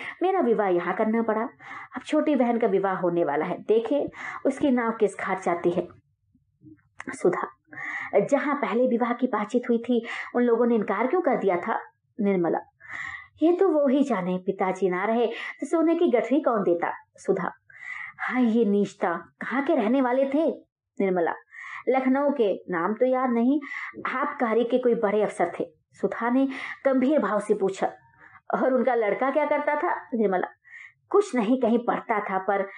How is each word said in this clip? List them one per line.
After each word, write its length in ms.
मेरा 180
विवाह 280
यहाँ 280
करना 260
पड़ा। 200
अब 100
छोटी 300
बहन 220
का 100
विवाह 280
होने 280
वाला 220
है, 180
देखे 480
उसकी 260
नाव 200
किस 280
घाट 220
जाती 280
है।" 180
सुधा, 380
"जहाँ 300
पहले 320
विवाह 260
की 140
बातचीत 420
हुई 80
थी, 300
उन 80
लोगों 220
ने 100
इनकार 320
क्यों 140
कर 140
दिया 220
था?" 220
निर्मला, 380
"ये 120
तो 160
वो 180
ही 160
जाने, 340
पिताजी 520
ना 160
रहे 220
तो 380
सोने 300
की 160
गठरी 300
कौन 220
देता?" 300
सुधा, 360
"हाँ, 220
ये 240
नीचता 480
कहाँ 220
के 120
रहने 260
वाले 240
थे?" 240
निर्मला, 340
"लखनऊ 420
के, 380
नाम 240
तो 120
याद 240
नहीं, 320
आबकारी 480
के 140
कोई 180
बड़े 280
अफसर 360
थे।" 60
सुधा 380
ने 180
गंभीर 340
भाव 200
से 140
पूछा, 380
"और 200
उनका 220
लड़का 360
क्या 140
करता 300
था?" 380
निर्मला, 340
"कुछ 260
नहीं, 260
कहीं 180
पढ़ता 400
था, 180
पर 240